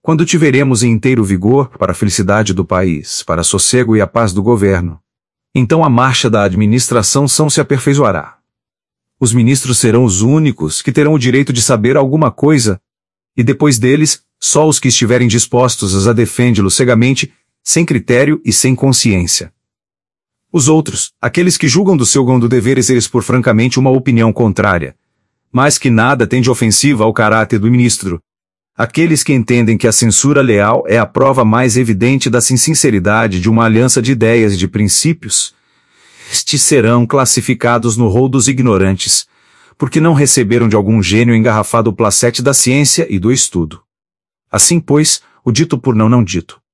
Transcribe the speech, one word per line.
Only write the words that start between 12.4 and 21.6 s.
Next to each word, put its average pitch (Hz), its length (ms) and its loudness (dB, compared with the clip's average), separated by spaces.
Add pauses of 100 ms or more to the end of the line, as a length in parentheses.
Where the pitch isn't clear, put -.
e 131 60 0
depois 135 380 0
deles, 143 420 0 (160)
só 151 300 0
os 151 100 0
que - 80 -4
estiverem 123 400 0
dispostos 110 800 0
a 120 60 2
defendê-lo 110 580 0
cegamente, 123 640 0 (320)
sem 170 200 0
critério 143 600 0
e - 80 0
sem 131 240 0
consciência. 101 760 0 (1000)
Os 147 160 0
outros, - 520 -2
aqueles 175 360 -2
que - 100 -2